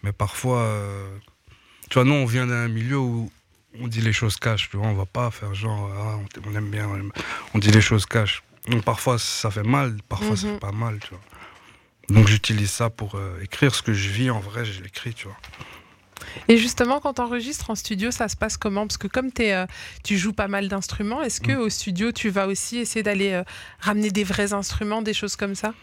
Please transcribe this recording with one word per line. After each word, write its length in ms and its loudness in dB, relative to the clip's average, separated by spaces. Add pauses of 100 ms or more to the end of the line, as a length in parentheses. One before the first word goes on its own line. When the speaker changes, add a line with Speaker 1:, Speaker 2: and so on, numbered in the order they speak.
Speaker 1:
Mais 100 -2
parfois, 480 0
euh, 560 -2 (720)
tu 60 -8
vois, 100 8
nous, 100 6
on 120 2
vient 200 2
d'un 220 0
milieu 300 0
où 320 0 (500)
on 80 -4
dit 120 -2
les 120 4
choses 240 2
cash, 340 0
tu 60 -8
vois. 100 0
On 80 2
va 120 0
pas 240 -2
faire 240 -8
genre, 420 -4
ah, 240 -4
on 60 -8
t-, 200 -16
on 80 -6
aime 160 -2
bien, 180 -2
on 80 -4
aime, 160 -6 (420)
on 40 6
dit 120 6
les 100 12
choses 260 4
cash. 360 0 (260)
Donc 160 2
parfois, 340 2
ça 320 -2
fait 120 -4
mal, 340 2 (120)
parfois, 280 0
ça 100 -2
Speaker 2:
Mhm. 80 -2
Speaker 1:
fait 60 -8
pas 120 -4
mal, 280 -2
tu 100 -14
vois. 100 -16 (880)
Donc 200 12
j'utilise 420 4
ça 200 0
pour, 240 -8
euh, 280 -6
écrire 320 4
ce 80 -2
que 100 0
je 180 2
vis, 200 2
en 100 0
vrai, 240 -8
je 180 -8
l'écris, 320 -10
tu 140 -12
vois. 80 -16 (1120)
Speaker 2:
Et 100 6
justement, 420 0
quand 140 -4
t'enregistres 560 -6
en 40 -4
studio, 360 -6
ça 180 -4
se 80 -6
passe 200 -4
comment ? 300 -4
Parce 120 -8
que 80 -8
comme 260 -2
t'es, 200 0
euh, 140 0 (360)
tu 160 2
joues 140 0
pas 160 0
mal 200 -2
d'instruments, 540 -2
est-ce 180 -2
que 120 2
Speaker 1:
Mm. 80 2
Speaker 2:
au 80 2
studio, 440 -2
tu 160 -2
vas 200 2
aussi 300 -4
essayer 240 -2
d'aller, 300 2
euh, 120 -2 (360)
ramener 300 2
des 140 0
vrais 280 0
instruments, 500 -2
des 120 -2
choses 220 -4
comme 180 -4
ça ? 180 -4 (100)